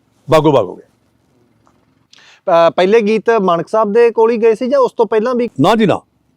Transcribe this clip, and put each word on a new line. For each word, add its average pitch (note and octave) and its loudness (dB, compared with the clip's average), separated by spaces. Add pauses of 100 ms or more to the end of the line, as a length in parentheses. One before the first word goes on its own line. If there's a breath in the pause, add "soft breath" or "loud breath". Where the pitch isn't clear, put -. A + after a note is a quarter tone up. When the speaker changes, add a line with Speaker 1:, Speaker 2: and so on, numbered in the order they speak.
(300)
Speaker 1:
ਬਾਗੋ D#3 2
ਬਾਗ A2+ 0
ਹੋ F2+ -14
ਗਿਆ। - -20 (1500 soft breath)
Speaker 2:
ਅ, E3+ 2
ਪਹਿਲੇ G3 0
ਗੀਤ A3 -2 (120)
ਮਾਣਕ E3+ -2
ਸਾਹਿਬ A3 -2
ਦੇ A#3 2
ਕੋਲ A3+ 0
ਹੀ A#3+ -2
ਗਏ A3+ 0
ਸੀ B3 -6
ਜਾਂ C#4 -2
ਉਸ B3 0
ਤੋਂ A3+ -2
ਪਹਿਲਾਂ A3+ -2
ਵੀ? A#3+ -4 (120)
Speaker 1:
ਨਾ F#3 2
ਜੀ A3 0
ਨਾ। A#2 -2 (360)